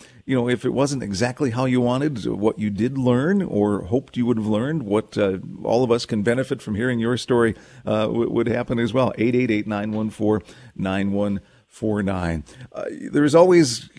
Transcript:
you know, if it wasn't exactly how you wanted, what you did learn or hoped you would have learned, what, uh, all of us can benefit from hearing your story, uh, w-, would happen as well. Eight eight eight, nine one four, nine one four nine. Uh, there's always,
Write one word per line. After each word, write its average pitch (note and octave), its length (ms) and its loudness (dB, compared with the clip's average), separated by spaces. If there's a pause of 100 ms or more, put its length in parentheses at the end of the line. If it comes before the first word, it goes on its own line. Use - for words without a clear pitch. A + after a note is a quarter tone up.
(240)
you C3 100 -2
know, B2 140 0
if B2 160 0
it B2 80 0
wasn't C3+ 300 0
exactly A#2+ 480 -2
how B2 160 -2
you B2 160 2
wanted, B2+ 420 -2
what G#2+ 340 -2
you G#2+ 120 -2
did A#2+ 260 -2
learn C3+ 460 2
or G#2 400 0
hoped A#2 340 -4
you B2 80 0
would A#2 140 2
have G#2+ 80 -4
learned, B2 380 -2
what, G#2 340 -2
uh, G2 180 0 (280)
all A2 200 2
of A2+ 60 0
us A#2 160 2
can G#2+ 160 -2
benefit B2+ 400 0
from G#2+ 140 -6
hearing A#2+ 220 -2
your A#2 200 0
story, A#2 360 2 (300)
uh, G#2+ 220 0
w-, A2+ 240 -2
would A2+ 160 0
happen A#2+ 320 -2
as A#2 160 -2
well. B2+ 240 2
Eight A#2+ 160 2
eight B2 160 2
eight, G#2 160 0
nine G#2 260 -4
one A2 180 -4
four, G#2+ 320 0 (320)
nine G2 380 -2
one G2+ 280 -2 (260)
four G#2+ 360 -4
nine. F2 420 -2 (280)
Uh, - 120 -8 (260)
there's D3 240 2
always, E3+ 540 6 (100)